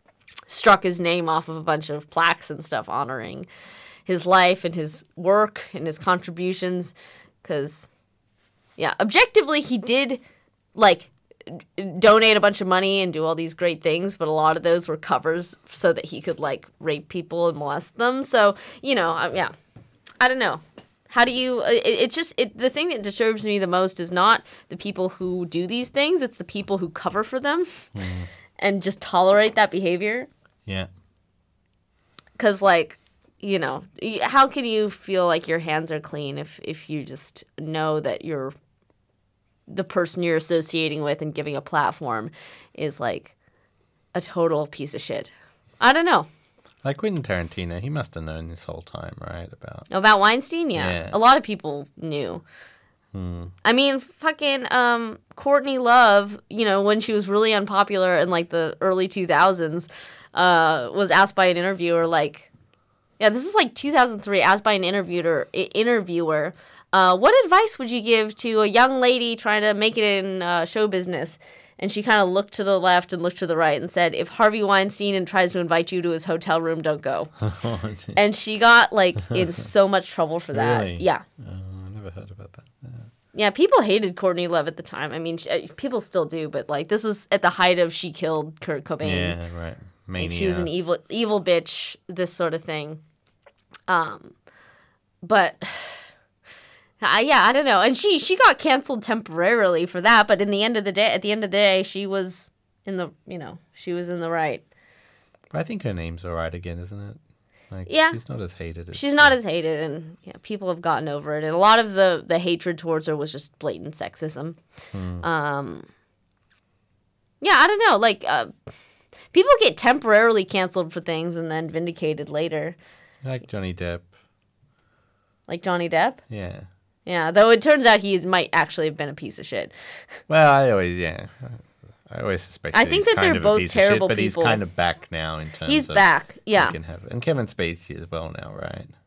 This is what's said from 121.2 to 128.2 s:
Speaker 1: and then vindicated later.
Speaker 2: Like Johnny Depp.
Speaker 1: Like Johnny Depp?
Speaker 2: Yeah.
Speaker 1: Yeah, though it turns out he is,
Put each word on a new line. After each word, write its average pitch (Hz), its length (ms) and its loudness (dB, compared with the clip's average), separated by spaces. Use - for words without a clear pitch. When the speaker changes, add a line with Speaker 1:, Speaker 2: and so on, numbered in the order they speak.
Speaker 1:
and 165 140 -6
then 160 200 -4
vindicated 156 580 -6
later. 156 480 -4
Speaker 2:
Like 131 220 -8
Johnny 95 280 -6
Depp. 87 260 -8
Speaker 1:
Like 175 160 -10
Johnny 175 260 -2
Depp? 170 300 0
Speaker 2:
Yeah. 95 320 -10
Speaker 1:
Yeah, 165 260 -2
though 208 200 6
it 226 120 6
turns 285 240 4
out 214 140 8
he 196 140 0
is, 175 120 -2